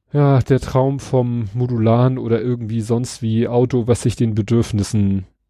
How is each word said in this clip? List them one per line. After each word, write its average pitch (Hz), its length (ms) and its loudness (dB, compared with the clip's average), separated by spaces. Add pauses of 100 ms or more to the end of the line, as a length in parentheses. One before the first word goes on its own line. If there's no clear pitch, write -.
(140)
Ja, 143 260 4
der 131 200 2
Traum 135 400 0
vom 120 560 -2
modularen 123 640 2
oder 117 220 0
irgendwie 117 400 -4
sonst 117 420 -4
wie 113 240 0
Auto, 120 400 0
was 120 160 0
sich 120 120 0
den 117 200 0
Bedürfnissen 101 920 0 (240)